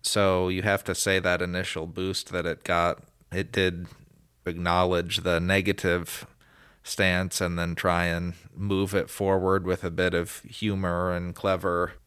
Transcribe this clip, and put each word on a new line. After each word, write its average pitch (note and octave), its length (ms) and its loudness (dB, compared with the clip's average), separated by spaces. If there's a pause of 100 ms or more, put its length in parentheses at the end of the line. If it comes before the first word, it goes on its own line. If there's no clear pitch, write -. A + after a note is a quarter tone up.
So F#2+ 460 2
you F#2 140 -2
have G2+ 240 2
to F#2+ 100 -2
say F#2+ 240 2
that F2+ 220 2
initial F2 460 -4
boost F#2 440 -4
that F2 140 -2
it E2 180 -4
got, F2 400 2 (280)
it F2+ 200 -4
did F2 360 0 (580)
acknowledge F2 720 2
the E2+ 220 2
negative F2+ 880 0 (580)
stance F#2 580 0
and F2 180 0
then E2+ 160 -2
try F2 300 2
and E2+ 280 -2 (220)
move G2 380 0
it F#2+ 160 0
forward F#2+ 560 2
with F#2 180 -2
a F2+ 80 -4
bit F2+ 220 0
of E2+ 280 -2
humor F#2 680 -2
and F2 240 -4
clever F2 580 0 (140)